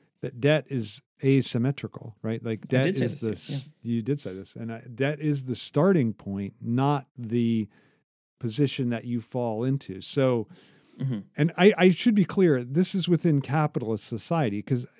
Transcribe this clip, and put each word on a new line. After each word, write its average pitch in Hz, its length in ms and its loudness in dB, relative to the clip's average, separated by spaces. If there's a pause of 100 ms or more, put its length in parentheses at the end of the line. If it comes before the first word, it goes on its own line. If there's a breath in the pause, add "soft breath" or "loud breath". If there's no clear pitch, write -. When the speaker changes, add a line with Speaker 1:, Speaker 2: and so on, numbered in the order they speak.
(220)
Speaker 1:
that 127 200 -10
debt 147 280 4
is 117 340 -6 (200)
asymmetrical, 131 1000 0
right? 113 200 -6
Like, 113 200 -6
Speaker 2:
I - 20 -18
Speaker 1:
debt 127 200 2
Speaker 2:
did 185 120 -2
say 123 80 0
Speaker 1:
is - 160 -6
Speaker 2:
this - 0 -
Speaker 1:
the 113 60 -4
Speaker 2:
to - 240 -8
you, 143 60 -6
yeah. - 0 -
Speaker 1:
s-, 135 140 -12 (120)
you 117 180 -4
did 139 180 -4
say 92 140 -10
this, 95 220 -14
and 113 180 -10
I, 113 80 -14 (140)
debt 143 260 -2
is 147 240 0
the 127 100 -4
starting 147 580 2
point, 98 460 -8
not 131 460 0 (100)
the 117 540 -2 (680 soft breath)
position 127 500 -2
that 117 160 -4
you 120 160 -4
fall 117 420 -4
into. 131 380 -4
So, 127 460 0 (500 soft breath)
Speaker 2:
Mm-hmm. 127 220 -4 (160)
Speaker 1:
and 160 220 2
I, 190 200 8
I 185 120 8
should 208 260 2
be 202 80 6
clear: 156 400 2
this 147 320 0
is 175 140 -2
within 160 320 4
capitalist 131 640 -2
society, 117 540 -2
'cause 127 240 -2 (140)